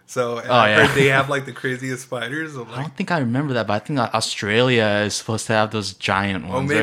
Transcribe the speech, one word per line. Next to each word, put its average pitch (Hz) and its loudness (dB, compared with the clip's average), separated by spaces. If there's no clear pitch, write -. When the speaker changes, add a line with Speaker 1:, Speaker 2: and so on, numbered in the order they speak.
Speaker 1:
So, 120 -4
and 120 -10
Speaker 2:
Oh, 123 4
Speaker 1:
I 110 6
Speaker 2:
yeah. 107 6
Speaker 1:
heard 139 0
they 135 6
have, 135 2
like, 139 -2
the 120 -12
craziest 127 -6
spiders. 139 -8
Of, 117 -12
Speaker 2:
I 110 -16
Speaker 1:
like 127 -10
Speaker 2:
don't 160 -10
think 180 -6
I 170 0
remember 131 -2
that, 110 -2
but 104 0
I 104 -2
think 143 -4
Australia 110 2
is 101 -4
supposed - -4
to 117 -2
have 107 2
those 104 -4
giant 98 -2
Speaker 1:
Oh, 95 -6
Speaker 2:
ones, 135 -2
Speaker 1:
maybe, 143 2